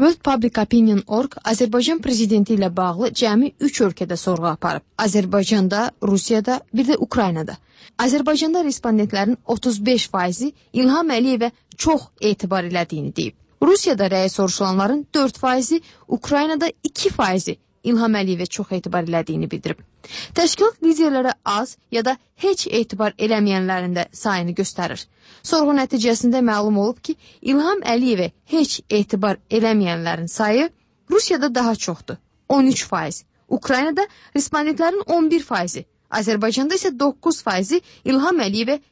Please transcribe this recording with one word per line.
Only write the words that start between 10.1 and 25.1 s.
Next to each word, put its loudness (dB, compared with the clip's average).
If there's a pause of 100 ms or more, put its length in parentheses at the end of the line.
İlham 2
Əliyevə 0 (260)
çox 0 (120)
etibar -2
elədiyini -4
deyib. -6 (260)
Rusiyada 4
rəyə 2
soruşulanların 0
dörd 0
faizi, 0 (260)
Ukraynada -2 (100)
iki -4
faizi -2 (260)
İlham 2
Əliyevə -2
çox -8
etibar -4
elədiyini -2
bildirib. -8 (560)
Təşkilat 2
liderlərə 2 (120)
az -4 (160)
ya -2
da 0 (200)
heç -2
etibar -2
eləməyənlərin 0
də -2
sayını -2
göstərir. -6 (380)